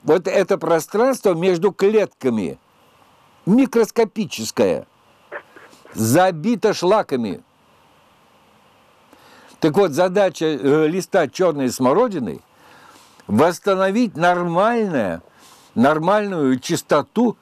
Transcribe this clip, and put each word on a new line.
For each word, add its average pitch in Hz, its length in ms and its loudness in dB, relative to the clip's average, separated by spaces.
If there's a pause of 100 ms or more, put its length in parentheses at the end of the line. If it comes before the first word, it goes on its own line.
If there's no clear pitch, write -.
вот 160 260 0
это 196 300 0
пространство 202 760 0
между 175 380 0
клетками 196 840 0 (880)
микроскопическое, 190 1400 0 (1080)
забито 175 800 0
шлаками. 147 680 -2 (2250)
Так 156 160 0
вот, 190 160 2
задача, 180 540 0
э, 151 420 0
листа 175 400 -2
черной 147 420 -2
смородины 131 720 -2 (840)
восстановить 190 920 0
нормальное, 175 1080 0 (520)
нормальную 156 840 0
чистоту 165 800 -2